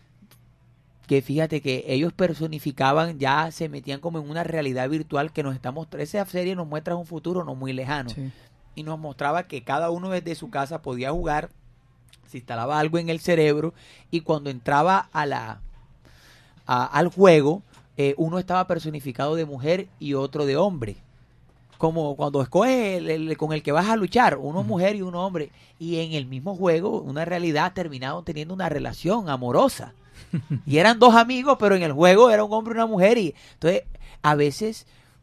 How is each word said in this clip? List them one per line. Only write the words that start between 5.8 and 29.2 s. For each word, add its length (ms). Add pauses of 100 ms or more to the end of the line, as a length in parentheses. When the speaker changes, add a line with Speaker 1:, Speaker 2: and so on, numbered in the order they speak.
Speaker 1:
esa 260
serie 300
nos 140
muestra 260
un 100
futuro 400
no 100
muy 180
lejano. 380
Speaker 2:
Sí. 200 (460)
Speaker 1:
Y 80
nos 140
mostraba 500
que 140
cada 280
uno 180
desde 280
su 140
casa 320
podía 280
jugar, 400 (800)
se 100
instalaba 400
algo 200
en 120
el 80
cerebro 560 (380)
y 80
cuando 300
entraba 640
a 140
la, 340 (1040)
a, 220
al 220
juego, 540 (340)
eh, 200
uno 220
estaba 300
personificado 640
de 100
mujer 440 (100)
y 160
otro 320
de 100
hombre. 400 (800)
Como 380
cuando 260
escoges 580
el, 120
el 260
con 160
el 120
que 80
vas 160
a 80
luchar, 400
uno 240
Speaker 2:
Ujú. 80
Speaker 1:
mujer 260
y 80
uno 240
hombre. 240 (300)
Y 160
en 160
el 140
mismo 280
juego, 460
una 240
realidad, 480
terminaron 520
teniendo 300
una 140
relación 600